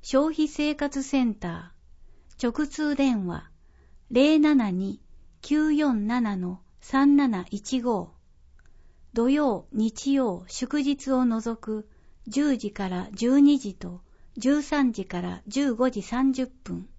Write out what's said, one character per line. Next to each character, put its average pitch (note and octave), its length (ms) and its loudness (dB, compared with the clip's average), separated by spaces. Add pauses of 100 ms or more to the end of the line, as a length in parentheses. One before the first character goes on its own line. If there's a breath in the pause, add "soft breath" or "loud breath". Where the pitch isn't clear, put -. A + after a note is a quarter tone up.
消 C#4+ 280 2
費 D#4 180 -2
生 D4 260 -2
活 C#4+ 300 -4
セ C4+ 200 0
ン A3 120 0
タ E3+ 380 -10 (680)
ー。 B3 100 -2
直 D4 180 -2
通 D4 280 -2
電 B3 320 0
話。 F3 220 -8 (600)
零 D4 300 6
七 C#4 320 4
二 F#3+ 280 -4 (420)
九 D4+ 300 2
四 C4+ 360 2
七 A3+ 280 0
の F3+ 240 -6 (220)
三 C#4+ 340 4
七 A#3 340 2
一 A#3 320 -4
五。 A3+ 300 -2 (1000)
土 A#3 160 2
曜、 C#4 420 2
日 A3 420 -2
曜、 G#3+ 340 0
祝 - 340 -4
日 C#4 320 -2
を B3+ 100 2
除 A3+ 340 -2
く、 G#3+ 300 -8 (400)
十 C#4 300 0
時 G#3 140 -6
か G3 180 -6
ら F3+ 240 -6
十 B3 260 2
二 C#4+ 180 8
時 G#3 160 -8
と、 F3+ 280 -14 (340)
十 C4+ 260 0
三 C#4 300 0
時 G3+ 140 -8
か F3 160 -6
ら F3+ 260 -8
十 C4 280 0
五 B3+ 140 2
時 A#3 120 -6
三 C4 320 0
十 B3+ 140 -4
分。 F3+ 520 -12